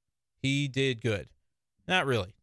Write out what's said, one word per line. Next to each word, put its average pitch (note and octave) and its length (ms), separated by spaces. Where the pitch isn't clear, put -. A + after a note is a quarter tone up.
He C#3 280
did C3 340
good." G#2 280
Not F3+ 180
really. A#2 380